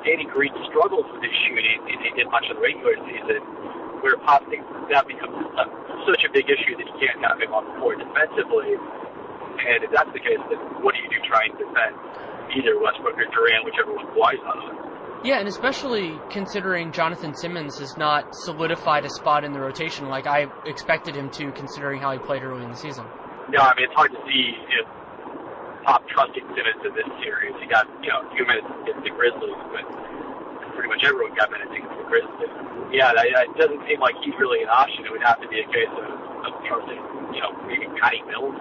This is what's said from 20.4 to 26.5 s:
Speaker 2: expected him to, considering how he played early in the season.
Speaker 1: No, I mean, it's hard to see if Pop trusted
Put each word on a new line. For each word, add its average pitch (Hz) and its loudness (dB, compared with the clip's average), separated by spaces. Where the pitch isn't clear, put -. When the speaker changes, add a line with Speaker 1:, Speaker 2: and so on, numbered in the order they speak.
Speaker 2:
expected 160 -2
him 139 -4
to, 143 -6
considering 139 -6
how 135 0
he 127 -6
played 139 -2
early 127 -8
in 120 -10
the 123 -12
season. 135 -10
Speaker 1:
No, 135 4
I 131 10
mean, 127 2
it's - 2
hard 160 6
to - -10
see 127 0
if - -2
Pop - 4
trusted - 2